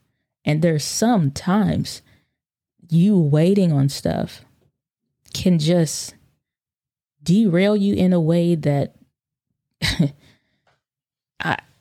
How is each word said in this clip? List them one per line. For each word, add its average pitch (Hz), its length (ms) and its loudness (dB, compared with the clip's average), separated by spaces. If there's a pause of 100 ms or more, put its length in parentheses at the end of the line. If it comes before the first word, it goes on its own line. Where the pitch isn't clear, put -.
(460)
And 151 160 0
there's 160 220 0
sometimes 185 1200 -2 (840)
you 180 300 2
waiting 170 540 2
on 139 180 2
stuff - 560 -6 (880)
can 180 240 0
just 160 560 -2 (1080)
derail 196 520 2
you 202 200 0
in 185 180 2
a 175 80 0
way 170 320 2
that 147 400 -2 (880)
<laughs> - 320 -2 (1300)
I, - 180 -4 (240)